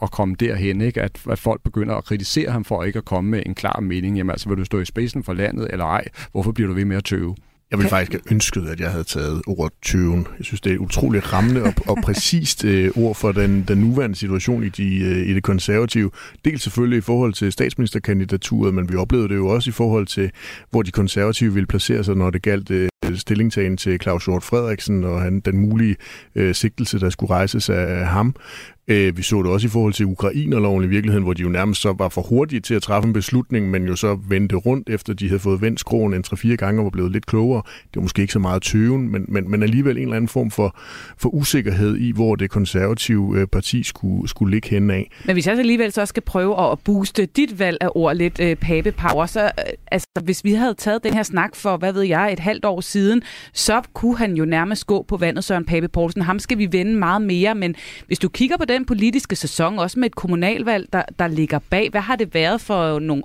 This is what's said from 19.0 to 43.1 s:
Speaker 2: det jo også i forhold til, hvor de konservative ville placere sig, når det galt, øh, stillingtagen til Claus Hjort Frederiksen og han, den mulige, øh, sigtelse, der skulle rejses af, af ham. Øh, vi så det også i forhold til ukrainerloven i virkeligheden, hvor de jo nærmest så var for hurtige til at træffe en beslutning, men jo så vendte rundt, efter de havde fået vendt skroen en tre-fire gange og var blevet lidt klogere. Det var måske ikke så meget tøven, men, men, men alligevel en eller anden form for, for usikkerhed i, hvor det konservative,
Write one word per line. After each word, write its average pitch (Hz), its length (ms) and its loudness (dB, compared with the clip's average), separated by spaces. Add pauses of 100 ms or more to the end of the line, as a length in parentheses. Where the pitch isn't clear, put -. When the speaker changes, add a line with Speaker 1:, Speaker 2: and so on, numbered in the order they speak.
Speaker 2:
det 101 80 -2
jo 95 120 0
også 120 220 0
i - 20 -8
forhold 110 340 0
til, 95 240 -2 (400)
hvor 113 120 2
de 92 80 -4
konservative 104 640 2
ville 95 120 2
placere 107 380 0
sig, 98 120 0
når 92 140 2
det 90 120 -2
galt, 101 280 -2
øh, 92 180 2 (260)
stillingtagen 101 640 0
til 92 260 0
Claus 87 220 -2
Hjort 90 180 0
Frederiksen 107 600 0
og 87 160 0
han, 92 200 0
den 98 180 0
mulige, 107 380 4 (380)
øh, 95 200 2
sigtelse, 110 460 -2
der 92 100 2
skulle - 200 -4
rejses 95 400 0
af, 90 300 0
af 87 60 0
ham. 104 280 2 (560)
Øh, 98 260 4
vi 92 60 -6
så 101 200 2
det 90 80 2
også 101 160 2
i 113 40 0
forhold 107 220 2
til 104 140 0
ukrainerloven 101 800 0
i - 20 2
virkeligheden, 101 360 2
hvor 90 100 0
de 87 100 -2
jo 90 60 0
nærmest 95 320 0
så 101 120 2
var 92 160 -2
for 90 140 -4
hurtige 131 380 0
til - 140 -2
at 101 80 0
træffe 107 240 0
en 113 60 2
beslutning, 107 580 0
men 92 140 0
jo 90 120 -2
så 101 220 0 (100)
vendte 98 280 2
rundt, 120 340 0
efter 107 240 -4
de 98 140 -4
havde 95 100 2
fået 95 220 0
vendt 113 200 0
skroen 110 340 0
en 90 80 -2
tre-fire 117 340 0
gange 104 240 0
og 107 40 2
var 98 60 0
blevet 92 220 0
lidt 107 140 -4
klogere. 113 400 2
Det - 300 -18
var - 60 -2
måske 90 200 0
ikke 101 100 0
så 110 60 0
meget 92 240 2
tøven, 120 460 2
men, 101 200 -2
men, 95 220 -2
men 107 120 2
alligevel 120 340 2
en 131 60 -4
eller 117 140 -2
anden 113 120 0
form 120 220 -2
for, 104 260 0 (420)
for 123 100 0
usikkerhed 107 680 2
i, 120 160 0
hvor 110 220 2
det 98 160 -2
konservative, 98 920 2